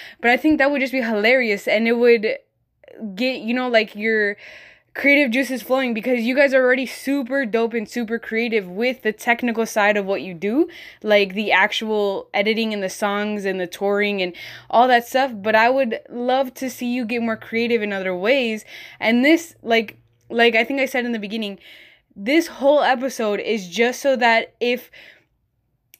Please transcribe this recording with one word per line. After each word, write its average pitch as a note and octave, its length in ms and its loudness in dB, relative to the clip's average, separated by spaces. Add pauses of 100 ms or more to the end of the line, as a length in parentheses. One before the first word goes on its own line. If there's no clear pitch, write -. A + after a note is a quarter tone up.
(220)
but A#3 80 2
I B3+ 80 4
think D4+ 220 2
that C4+ 100 4
would C#4+ 120 0
just B3+ 120 -2
be C4 80 0
hilarious. A3+ 640 2
And A3 200 2
it A#3+ 60 4
would A#3 440 4 (760)
get, B3+ 260 -2
you A3+ 140 -4
know, B3+ 120 -2
like, A3+ 280 2
your G#3 420 0 (560)
creative C#4+ 360 4
juices B3+ 320 -2
flowing, B3+ 320 -2
because A#3 280 -2
you B3 140 0
guys C#4 200 4
are C4 80 4
already B3+ 240 2
super C4+ 580 -4
dope A3+ 300 -2
and A3 120 -4
super A#3 300 -6
creative A3 500 -2
with A#3+ 360 -4
the G#3+ 100 0
technical A#3 500 -2
side G#3 320 2
of G3 120 -2
what F#3+ 160 -2
you F#3 100 -10
do, A3 340 0 (360)
like G3+ 320 2
the G#3 160 -2
actual G#3 800 0
editing G#3+ 400 0
and G#3 80 -6
the F#3+ 80 -4
songs G#3 560 -4
and F#3+ 140 -4
the F3+ 80 -6
touring G3+ 560 -2
and F3+ 120 -6 (360)
all A#3+ 160 6
that A#3 200 2
stuff. C4 280 0
But G#3 180 -2
I A3 160 6
would C4 300 0 (100)
love B3+ 460 -2
to C4 120 -8
see B3 200 -8
you B3 180 -4
get A#3 160 -4
more A3+ 160 -2
creative A#3 460 -2
in G#3 100 -2
other F#3 220 -4
ways. A3 500 0 (340)
And A#3+ 240 2
this, E4 380 4
like, A3+ 360 0 (340)
like A#3 240 4
I A3+ 80 4
think C4+ 160 -4
I C4 80 0
said B3 180 -4
in A#3+ 60 -4
the A3 80 -4
beginning, G3+ 400 -8 (560)
this C#4 320 0
whole C#4+ 340 2
episode A#3 580 0
is G3+ 300 -4
just A#3 320 0
so C4+ 140 2
that A3+ 440 2
if, A#3+ 300 -2 (1120)